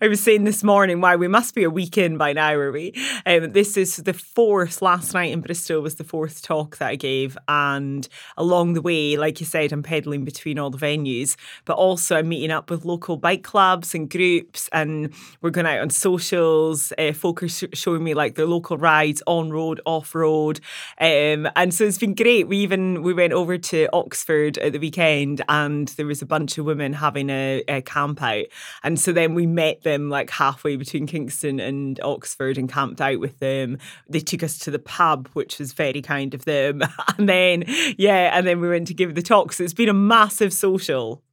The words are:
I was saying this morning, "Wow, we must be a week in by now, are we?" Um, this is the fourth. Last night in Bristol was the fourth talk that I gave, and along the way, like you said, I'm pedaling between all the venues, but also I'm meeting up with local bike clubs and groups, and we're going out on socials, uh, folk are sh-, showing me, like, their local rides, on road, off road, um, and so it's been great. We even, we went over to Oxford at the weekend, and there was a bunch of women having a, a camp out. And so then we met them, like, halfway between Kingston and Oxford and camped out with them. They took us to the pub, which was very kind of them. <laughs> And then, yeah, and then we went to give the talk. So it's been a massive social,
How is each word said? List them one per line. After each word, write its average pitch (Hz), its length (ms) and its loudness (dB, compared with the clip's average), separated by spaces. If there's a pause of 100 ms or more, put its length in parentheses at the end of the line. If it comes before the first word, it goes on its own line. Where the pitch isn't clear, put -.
I 214 60 4
was 208 160 2
saying 214 220 6
this 208 180 0
morning, 196 380 4
"Wow, 180 160 6
we 175 100 2
must 220 260 2
be 220 100 2
a 165 60 4
week 175 260 -4
in 170 220 2
by 147 160 0
now, 151 200 2
are 143 180 0
we?" 160 240 -8 (320)
Um, 165 240 4
this 202 260 2
is 185 200 0
the 175 160 -4
fourth. 196 680 2
Last 180 320 2
night 175 180 0
in 160 100 -4
Bristol 165 400 -4
was 156 160 -6
the 160 60 -12
fourth 156 380 -8
talk 151 360 -4
that 135 100 -4
I 117 80 -4
gave, 135 420 -4 (100)
and 139 600 -2 (300)
along 175 360 2
the 160 80 0
way, 151 360 0
like 156 220 -2
you 165 60 -10
said, 156 260 0
I'm 147 120 -6
pedaling 147 420 -4
between 151 320 -8
all 143 140 -4
the 135 80 -10
venues, 143 560 -2 (300)
but - 100 -2
also 185 400 2
I'm 160 140 2
meeting 156 200 -2
up 160 220 -4
with 165 140 -6
local 170 320 -4
bike 185 260 0
clubs 185 500 2
and 156 160 -6
groups, 175 640 0
and 156 400 -2 (280)
we're 170 100 -2
going 170 160 0
out 135 140 0
on 147 100 -2
socials, 165 1080 2
uh, 151 140 0
folk 170 320 -2
are 170 60 -2
sh-, - 240 -8
showing 165 300 -2
me, 160 120 -2
like, 147 180 0
their 156 140 0
local 170 320 -2
rides, 156 480 2
on 165 240 0
road, 160 340 -4
off 160 300 -2
road, 156 440 0 (400)
um, 151 560 4
and 180 160 4
so 175 120 0
it's 214 160 0
been 196 160 0
great. 233 320 4
We 196 100 0
even, 185 460 0
we 180 100 0
went 175 200 2
over 180 100 2 (140)
to 165 340 0
Oxford 151 680 0
at 147 120 0
the 147 80 0
weekend, 147 720 0
and 147 400 -2
there - 160 -8
was 147 160 -6
a 139 40 -12
bunch 151 320 -2
of 156 60 -4
women 147 300 -4
having 143 360 -2
a, 135 380 -2
a 139 140 -2
camp 143 400 -4
out. 113 240 -2 (380)
And 160 140 0
so - 140 0
then 165 220 2
we 170 120 2
met 165 380 0
them, 147 260 -2
like, 143 200 -4
halfway 139 480 -2
between 147 300 -6
Kingston 139 520 -6
and 135 440 -6
Oxford 135 540 -4
and 127 140 -4
camped 135 300 -4
out 135 180 0
with 127 200 -8
them. 135 400 -4 (280)
They 151 140 -4
took 165 220 -6
us 156 160 -4
to - 120 -10
the 143 80 -4
pub, 147 540 0
which - 260 -6
was 143 140 -10
very 143 280 -2
kind 139 320 -4
of 131 120 -10
them. 143 420 0
<laughs> - 300 -2
And 202 100 2
then, 180 380 4 (320)
yeah, 190 360 6
and 185 140 2
then 175 140 2
we 175 80 0
went 170 180 0
to 180 60 -6
give 175 200 -2
the 170 80 -4
talk. 202 300 4
So 175 140 -4
it's 165 80 -6
been 226 160 2
a 202 40 4
massive 208 600 4
social, 147 680 -2 (120)